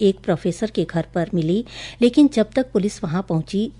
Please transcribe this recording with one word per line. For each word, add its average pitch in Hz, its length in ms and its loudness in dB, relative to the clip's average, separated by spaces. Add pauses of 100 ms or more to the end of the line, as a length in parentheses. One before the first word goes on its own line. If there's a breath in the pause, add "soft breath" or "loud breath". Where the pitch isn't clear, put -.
एक 190 200 2
प्रोफेसर 185 500 -4
के 175 140 -2
घर 165 200 -4 (100)
पर 170 200 -2
मिली, 175 300 0 (380 loud breath)
लेकिन 277 320 6
जब 214 220 0
तक 262 160 0
पुलिस 208 320 -2
वहां 175 180 -2
पहुंची, 190 580 -4